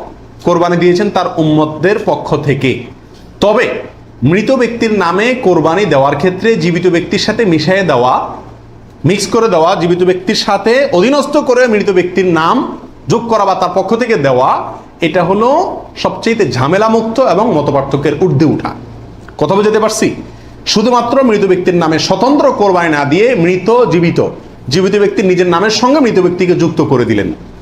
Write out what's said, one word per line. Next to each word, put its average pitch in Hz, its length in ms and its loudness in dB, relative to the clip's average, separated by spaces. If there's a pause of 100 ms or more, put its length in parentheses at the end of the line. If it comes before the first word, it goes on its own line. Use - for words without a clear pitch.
(440)
কোরবানি 175 340 2
দিয়েছেন 175 320 2
তার 180 180 -2 (100)
উম্মতদের 156 680 0
পক্ষ - 220 -2 (200)
থেকে। 127 240 0 (720)
তবে 214 240 2 (580)
মৃত 180 280 0
ব্যক্তির 233 420 0 (100)
নামে 180 220 0 (180)
কোরবানি 165 420 2
দেওয়ার 143 300 2
ক্ষেত্রে 185 400 -2
জীবিত 170 320 0
ব্যক্তির 170 400 0
সাথে 214 180 -2
মিশিয়ে 180 380 2
দেওয়া, 127 300 2 (920)
মিক্স 190 220 0
করে 226 200 2
দেওয়া, 170 280 2
জীবিত 175 280 0
ব্যক্তির 180 420 0
সাথে 208 280 0 (200)
অধীনস্থ 262 440 2
করে 254 300 2
মৃত 208 220 0
ব্যক্তির 180 380 0 (120)
নাম 170 160 2 (520)
যোগ 214 220 0
করা 214 160 2
বা 190 100 2
তার 175 200 -2
পক্ষ 190 200 -2
থেকে 226 220 0
দেওয়া, 135 320 2 (520)
এটা 175 220 0
হলো 208 260 2 (480)
সবচেয়ে 202 380 -2 (160)
ঝামেলামুক্ত 220 640 0 (160)
এবং 196 200 2
মতপার্থক্যের 143 680 -2
ঊর্ধ্বে 156 320 2
উঠা। - 180 -6 (680)
কথা 151 180 0
বুঝাতে 214 240 2
পারছি? 220 280 0 (580)
শুধুমাত্র 240 580 0
মৃত 220 220 2
ব্যক্তির 180 380 2
নামে 160 160 2
স্বতন্ত্র 254 520 2
কোরবানি 180 380 2
না 147 160 0
দিয়ে 180 300 2
মৃত, 180 340 0 (220)
জীবিত, 170 280 2 (500)
জীবিত 185 260 0
ব্যক্তির 196 300 0
নিজের 180 300 2
নামের 208 260 2
সঙ্গে 269 180 2
মৃত 220 200 2
ব্যক্তিকে 175 360 2
যুক্ত 160 260 0
করে 123 240 0
দিলেন, 101 240 -2 (320)